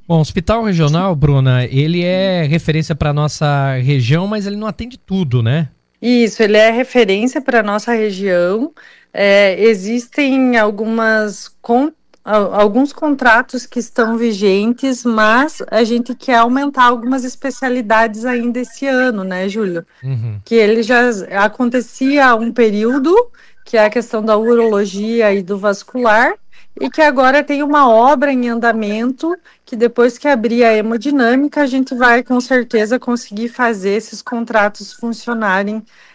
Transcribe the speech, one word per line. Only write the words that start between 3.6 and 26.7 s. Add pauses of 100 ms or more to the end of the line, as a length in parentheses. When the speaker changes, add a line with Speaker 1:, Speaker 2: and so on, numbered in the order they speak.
Speaker 1:
região,
mas
ele
não
atende
tudo,
né? (320)
Speaker 2:
Isso,
ele
é
referência
pra
nossa
região. (400)
É,
existem
algumas
con-, (320)
al-,
alguns
contratos
que
estão
vigentes,
mas (100)
a
gente
quer
aumentar
algumas
especialidades
ainda
esse
ano,
né,
Júlio? (180)
Speaker 1:
Uhum.
Speaker 2:
Que
ele
já (300)
acontecia
há
um
período, (480)
que
é
a
questão
da
urologia
e
do
vascular, (460)